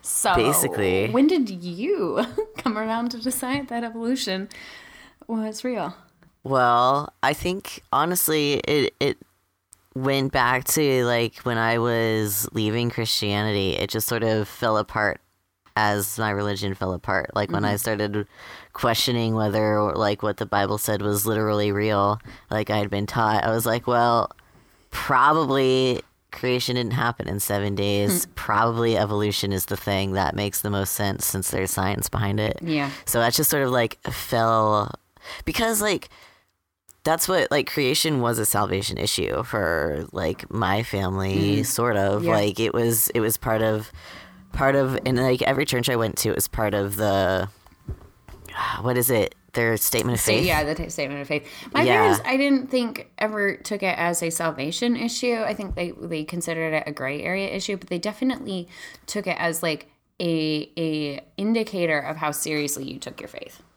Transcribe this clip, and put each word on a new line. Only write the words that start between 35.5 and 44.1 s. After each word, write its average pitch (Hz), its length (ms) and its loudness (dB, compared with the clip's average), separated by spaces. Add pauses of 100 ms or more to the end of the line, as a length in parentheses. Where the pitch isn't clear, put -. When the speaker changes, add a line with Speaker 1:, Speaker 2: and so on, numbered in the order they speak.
Speaker 2:
like, 208 260 0 (960)
that's 160 240 2
what, 185 220 2
like, 139 200 2
creation 147 500 2
was 117 180 2
a 110 80 0
salvation 98 520 0
issue - 460 -2
for, 82 680 0
like, 80 380 -4
my 101 320 0
family, 98 800 0
Speaker 1:
Mm. - 60 -2
Speaker 2:
sort 117 300 0
of. 101 280 2
Speaker 1:
Yeah. 113 80 2
Speaker 2:
Like, 104 280 2
it 113 140 2
was, 117 360 2
it 120 100 0
was 110 160 0
part 110 260 0
of, 107 280 0 (640)